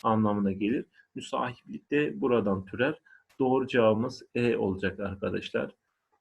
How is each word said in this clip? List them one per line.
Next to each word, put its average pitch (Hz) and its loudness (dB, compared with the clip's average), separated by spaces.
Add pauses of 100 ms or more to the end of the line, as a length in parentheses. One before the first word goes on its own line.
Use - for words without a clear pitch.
anlamına 104 2
gelir. 104 -2 (300)
Müsahiplik 123 -8
de 147 -2
buradan 104 2
türer. 127 -2 (400)
Doğru 131 2
cevabımız 113 2 (120)
E 120 2
olacak 95 -2
arkadaşlar. 95 -4 (500)